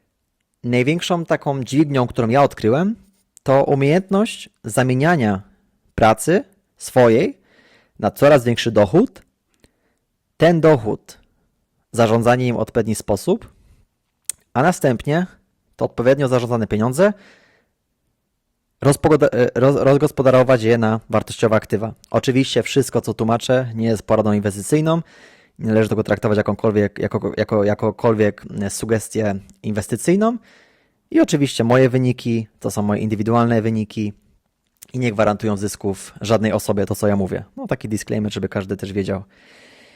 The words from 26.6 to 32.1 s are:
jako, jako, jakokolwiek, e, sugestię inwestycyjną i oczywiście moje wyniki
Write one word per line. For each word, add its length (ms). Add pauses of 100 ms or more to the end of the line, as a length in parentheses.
jako, 380
jako, 280
jakokolwiek, 800 (180)
e, 80
sugestię 640 (280)
inwestycyjną 760 (720)
i 100
oczywiście 440
moje 240
wyniki 580 (140)